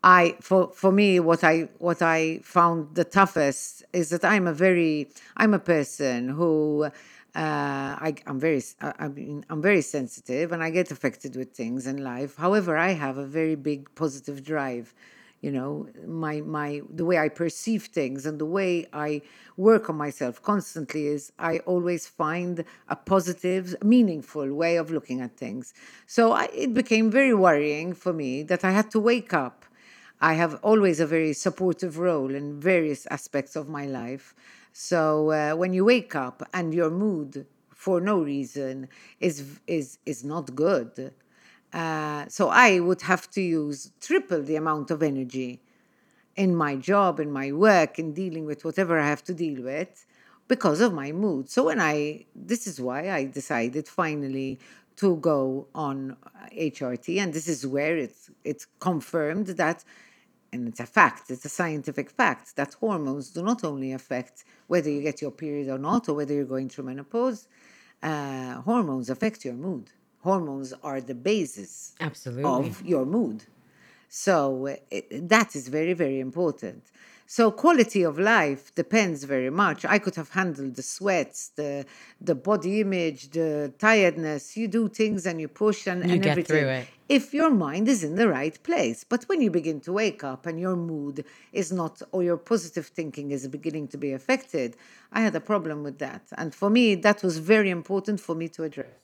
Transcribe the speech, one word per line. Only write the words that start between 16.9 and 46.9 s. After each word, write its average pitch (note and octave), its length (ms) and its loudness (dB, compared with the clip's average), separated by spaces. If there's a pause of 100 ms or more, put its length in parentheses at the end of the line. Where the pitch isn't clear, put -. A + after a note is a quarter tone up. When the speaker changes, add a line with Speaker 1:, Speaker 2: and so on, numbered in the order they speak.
Speaker 1:
the E3 120 -4
way F3 120 4
I D#3 120 4
perceive F#3+ 560 -2
things C3+ 420 -4
and D3+ 140 -6
the D#3 40 -2
way F3 480 0
I D3+ 300 -4 (340)
work A3 320 6
on D#3+ 80 -4
myself C#3 460 -6
constantly D#3+ 640 -2
is D3 320 -4
I E3 220 -2
always F3 480 -2
find E3+ 560 -4 (240)
a - 80 -4
positive, F3+ 880 0
meaningful E3 680 4
way E3 240 2
of D#3+ 140 -2
looking C3+ 300 -4
at B2 160 -10
things. - 380 -10 (340)
So A3+ 240 4
I, - 200 2
it B3 220 -2
became A3 380 4
very C4 220 6
worrying D#3+ 600 4
for F3+ 180 -4
me C#3+ 320 -4
that F3 200 0
I F#3 80 4
had G#3+ 180 2
to A3 100 0
wake A#3 320 0
up. C#3 320 -2 (560)
I D#3+ 120 4
have D#3+ 320 0
always G3+ 340 6
a E3 80 2
very D#3+ 280 2
supportive F3 640 -2
role D3+ 360 0
in D3 240 -8
various D#3 480 2
aspects - 480 -6
of D3 140 -8
my C#3+ 180 -10
life. C3 480 -10 (380)
So, D#3 580 2
uh, D3+ 220 2
when F3+ 200 0
you F#3 120 2
wake A#3 320 4
up B2+ 260 -6 (100)
and E3+ 220 -2
your E3 160 2
mood D#3+ 560 -4 (260)
for F3+ 280 0
no G3 180 2
reason C3+ 720 -4 (320)
is, C#3+ 240 -2 (240)
is, D#3 360 -4
is A#2+ 200 -8
not C#3+ 320 -8
good, C#3 560 0 (600)
uh, D#3 560 -6
so - 200 0
I G3 320 8
would F3 220 2
have - 300 0
to G3 100 -2
use D3+ 580 -4
triple F#3+ 420 0
the D3+ 140 -2
amount D#3 340 -2
of D#3 120 0
energy C3 580 -4 (760)
in F#3 220 2
my C#3+ 200 0
job, F3+ 440 2